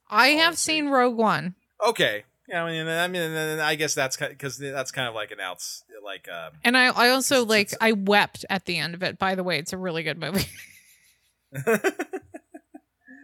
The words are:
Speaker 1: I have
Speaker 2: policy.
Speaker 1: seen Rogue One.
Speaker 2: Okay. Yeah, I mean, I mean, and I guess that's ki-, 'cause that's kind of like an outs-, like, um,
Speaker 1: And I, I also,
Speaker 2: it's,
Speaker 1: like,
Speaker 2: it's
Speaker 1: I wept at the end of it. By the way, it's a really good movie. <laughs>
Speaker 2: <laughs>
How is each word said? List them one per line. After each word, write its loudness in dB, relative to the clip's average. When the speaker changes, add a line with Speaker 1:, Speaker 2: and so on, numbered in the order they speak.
Speaker 1:
I 6
have 4
Speaker 2:
policy. -2
Speaker 1:
seen 0
Rogue 4
One. 2
Speaker 2:
Okay. 2
Yeah, -2
I -4
mean, -4
I 0
mean, -2
and -2
I 2
guess 0
that's 0
ki-, -4
'cause -10
that's -6
kind -4
of -6
like -6
an -14
outs-, -8
like, -12
um, -10
Speaker 1:
And 4
I, 6
I 4
also, 2
Speaker 2:
it's, -2
Speaker 1:
like, 4
Speaker 2:
it's -6
Speaker 1:
I 6
wept 2
at -4
the -4
end -4
of -10
it. -4
By 0
the -2
way, 0
it's -6
a -8
really -4
good -4
movie. -2
<laughs> -6
Speaker 2:
<laughs> -